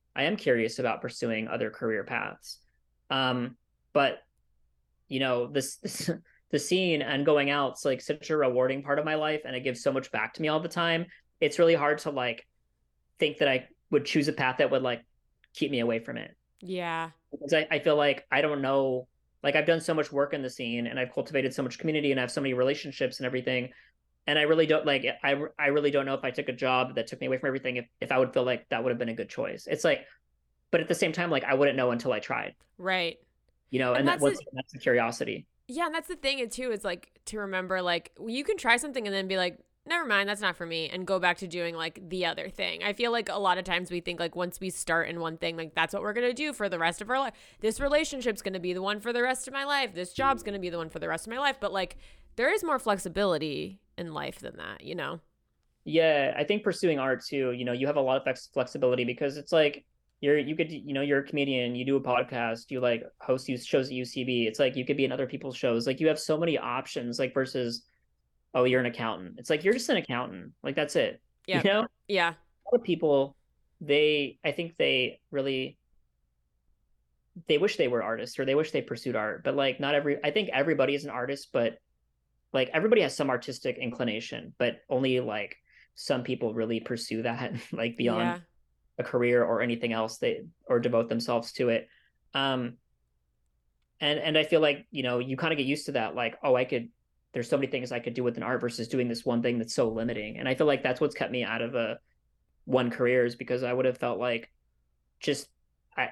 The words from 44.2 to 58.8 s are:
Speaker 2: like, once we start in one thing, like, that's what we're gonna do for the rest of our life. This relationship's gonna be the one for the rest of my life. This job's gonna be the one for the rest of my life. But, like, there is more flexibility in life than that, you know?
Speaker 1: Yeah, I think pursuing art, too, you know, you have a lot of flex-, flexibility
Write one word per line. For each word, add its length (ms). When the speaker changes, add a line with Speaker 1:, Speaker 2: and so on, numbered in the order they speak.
Speaker 2:
like, 160
once 240
we 80
start 400
in 120
one 180
thing, 180
like, 180
that's 200
what 80
we're 100
gonna 220
do 180
for 160
the 100
rest 220
of 100
our 80
life. 160
This 200
relationship's 640
gonna 180
be 140
the 80
one 180
for 120
the 100
rest 260
of 60
my 100
life. 300
This 180
job's 300
gonna 160
be 120
the 80
one 120
for 80
the 100
rest 180
of 40
my 80
life. 220
But, 120
like, 240
there 160
is 100
more 160
flexibility 1000
in 160
life 280
than 160
that, 260
you 120
know? 260
Speaker 1:
Yeah, 520
I 80
think 180
pursuing 360
art, 260
too, 280
you 120
know, 80
you 140
have 100
a 60
lot 160
of 60
flex-, 240
flexibility 560